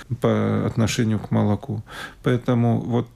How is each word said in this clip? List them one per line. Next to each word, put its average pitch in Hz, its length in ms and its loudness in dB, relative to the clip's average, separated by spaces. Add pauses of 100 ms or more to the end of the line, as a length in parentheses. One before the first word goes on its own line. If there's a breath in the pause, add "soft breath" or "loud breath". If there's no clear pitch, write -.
(200)
по 107 480 2
отношению 110 520 0
к - 120 -12
молоку. 107 520 0 (380 loud breath)
Поэтому 117 580 2
вот 120 360 -2